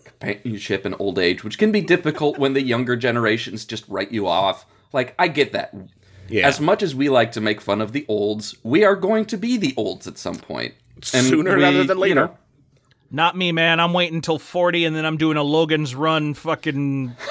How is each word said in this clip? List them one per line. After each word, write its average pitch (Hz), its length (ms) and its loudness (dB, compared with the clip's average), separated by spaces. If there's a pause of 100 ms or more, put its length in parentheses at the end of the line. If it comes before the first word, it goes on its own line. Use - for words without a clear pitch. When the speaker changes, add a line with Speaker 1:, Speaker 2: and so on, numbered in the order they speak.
Speaker 1:
companionship 101 800 -6
in 92 100 -4
old 98 240 -2
age, 90 240 2
which 107 140 -10
can 214 160 4
be 170 80 2
difficult 151 580 0
when 135 140 2
the 139 80 2
younger 123 340 0
generations 117 680 0
just - 240 -10
write 98 240 -6
you 104 120 -2
off. 92 400 0 (280)
Like, 127 260 -2
I 180 80 2
get 147 240 0
that. - 240 -6 (540)
Speaker 2:
Yeah. 113 180 2
Speaker 1:
As 139 140 2
much 196 200 2
as 160 140 -2
we 143 140 0
like 117 240 2
to 110 80 -6
make 107 180 0
fun 101 220 -2
of 107 100 -6
the 143 160 -6
olds, 107 560 -2
we 160 220 4
are 202 100 4
going 208 300 0
to - 120 -8
be 233 200 -2
the 190 180 0
olds 185 320 -6
at - 100 -12
some - 200 -8
point. 60 360 -8 (400)
And 127 140 4
Speaker 2:
Sooner 156 300 2
Speaker 1:
we, - 60 4
Speaker 2:
rather - 200 4
than 185 140 0
Speaker 1:
you 185 40 0
Speaker 2:
later. 196 140 2
Speaker 1:
know, - 220 0 (760)
Speaker 3:
Not 170 260 0
me, 180 140 0
man. 165 280 4
I'm 175 140 2
waiting 170 280 0
till 160 180 -2
forty 175 440 0
and 160 120 0
then 156 100 -2
I'm 156 120 -2
doing 156 200 2
a 147 60 0
Logan's 156 500 0
Run 151 400 0
fucking 139 840 -4 (160)